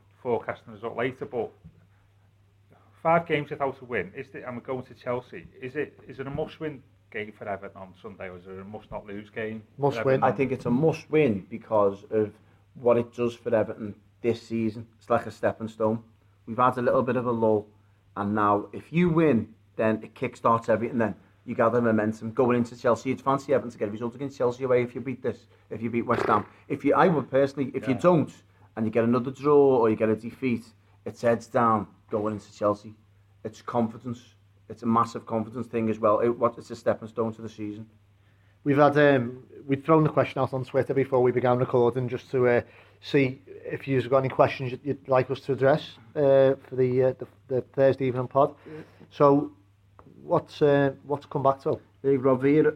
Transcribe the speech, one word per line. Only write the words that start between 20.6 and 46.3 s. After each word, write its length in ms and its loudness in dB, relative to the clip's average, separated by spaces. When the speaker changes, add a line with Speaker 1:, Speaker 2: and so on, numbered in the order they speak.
Speaker 3:
everything. 300 0
Then 160 0
you 100 -10
gather 260 2
momentum 520 0
going 260 2
into 180 -4
Chelsea. 340 0
You'd 100 -6
fancy 340 -2
Everton 160 -2
to 80 -18
get 100 -4
a 40 -8
result 240 -8
against 200 -10
Chelsea 280 -2
away 180 2
if 140 -6
you 40 -8
beat 220 -10
this, 240 -6
if 100 -10
you 100 -4
beat 160 -2
West 200 0
Ham. 180 2
If 180 -8
you, 100 4
I 140 6
would 220 -2
personally, 440 0
if 120 -8
you 80 0
Speaker 1:
Yeah. 60 -4
Speaker 3:
don't, 320 2
and 80 -4
you 60 -2
get 140 2
another 260 0
draw 480 4
or 100 4
you 80 2
get 120 0
a 80 2
defeat, 480 -6
it's 180 -12
heads 240 0
down 400 2
going 240 -2
into 180 -12
Chelsea. 420 -2
It's 180 -14
confidence. 720 -6
It's 140 -16
a 40 -8
massive 400 0
confidence 420 -6
thing 200 -4
as 120 -4
well. 200 4
It, 80 2
what, 300 -2
it's 120 -18
a 60 -10
stepping 320 -4
stone 260 -4
to 80 -18
the 60 -12
season. 380 -12
Speaker 2:
We've 140 2
had, 200 6
um, 460 2
we'd 180 -2
thrown 180 6
the 80 2
question 320 0
out 100 -2
on 120 -6
Twitter 300 -2
before 280 2
we 80 4
began 280 2
recording 500 0
just 240 -10
to, 160 2
uh, 120 4
see 460 0
if 400 -14
you've 240 0
got 80 4
any 100 0
questions 440 0
you'd, 100 -10
you'd 260 -8
like 220 2
us 100 -6
to 120 -6
address, 400 0
uh, 380 4